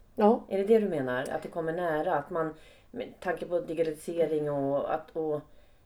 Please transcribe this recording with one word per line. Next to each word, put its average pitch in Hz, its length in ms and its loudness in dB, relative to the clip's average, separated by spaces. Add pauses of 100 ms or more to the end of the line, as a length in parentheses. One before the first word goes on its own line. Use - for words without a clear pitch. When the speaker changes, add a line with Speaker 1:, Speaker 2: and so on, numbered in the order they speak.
(160)
Speaker 1:
Ja. 214 340 6
Speaker 2:
Är 196 80 0
det 196 60 2
det 220 160 6
du 208 100 0
menar? 131 320 0
Att 147 220 -4
det - 60 -8
kommer 165 240 -4
nära? 170 420 0
Att 147 140 -2
man, 160 240 -2 (380)
med - 160 -8 (120)
tanke 175 260 -4
på 170 140 0
digitalisering 160 920 -2
och, 139 420 0
att, - 220 -6
och 156 260 -2 (440)